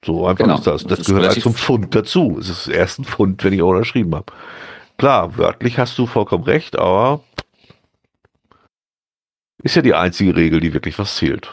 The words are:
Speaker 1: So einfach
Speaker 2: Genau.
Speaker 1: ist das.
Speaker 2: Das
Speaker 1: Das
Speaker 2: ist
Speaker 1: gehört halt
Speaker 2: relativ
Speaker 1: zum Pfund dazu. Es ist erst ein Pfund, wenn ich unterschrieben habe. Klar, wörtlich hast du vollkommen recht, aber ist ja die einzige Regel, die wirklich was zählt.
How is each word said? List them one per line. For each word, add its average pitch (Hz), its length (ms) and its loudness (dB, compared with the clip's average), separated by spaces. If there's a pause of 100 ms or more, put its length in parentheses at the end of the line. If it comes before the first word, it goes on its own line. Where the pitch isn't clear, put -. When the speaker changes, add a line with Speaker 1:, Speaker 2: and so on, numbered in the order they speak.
Speaker 1:
So 87 220 -2
einfach 92 180 2
Speaker 2:
Genau. 82 140 2
Speaker 1:
ist 73 80 -2
das. 76 160 0
Speaker 2:
Das - 80 -6
Speaker 1:
Das - 100 0
Speaker 2:
ist 87 60 -6
Speaker 1:
gehört 98 160 4
halt 95 100 4
Speaker 2:
relativ 95 120 0
Speaker 1:
zum 117 100 2
Pfund 113 400 -2
dazu. 110 440 2
Es - 100 -8
ist 87 200 -8
erst - 300 0
ein 135 60 -8
Pfund, 98 400 0
wenn 98 80 4
ich 95 100 2
unterschrieben 92 520 0
habe. - 180 -10 (680)
Klar, 107 400 2
wörtlich 120 400 0
hast 123 200 -2
du 123 80 2
vollkommen 101 380 -2
recht, - 340 -2
aber 113 420 2 (2500)
ist - 140 0
ja 170 60 4
die 104 120 4
einzige 90 420 2
Regel, 80 240 4
die 82 140 -2
wirklich - 240 -4
was 101 180 -6
zählt. - 360 -4